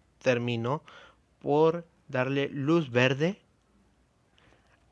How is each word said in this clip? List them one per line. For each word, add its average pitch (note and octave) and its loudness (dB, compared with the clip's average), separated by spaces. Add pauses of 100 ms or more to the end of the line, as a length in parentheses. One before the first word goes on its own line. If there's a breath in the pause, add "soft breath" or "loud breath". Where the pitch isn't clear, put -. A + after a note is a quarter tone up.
(280)
terminó A#2+ -2 (560 loud breath)
por D#3+ 0 (220)
darle C3+ -2
luz C#3+ 0
verde C3+ 2 (1500 soft breath)